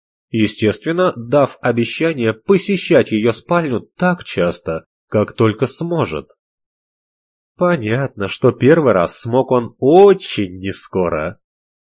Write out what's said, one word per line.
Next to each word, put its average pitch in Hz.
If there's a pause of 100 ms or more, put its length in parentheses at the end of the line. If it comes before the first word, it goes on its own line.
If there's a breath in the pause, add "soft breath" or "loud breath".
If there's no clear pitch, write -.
(320)
Естественно, 117
дав 123
обещание 120
посещать 170
её 113
спальню 139
так 180
часто, 85 (220)
как -
только 110
сможет. 123 (1300)
Понятно, 123
что 123
первый 135
раз 87
смог 123
он 120
очень 143
нескоро. 90 (420)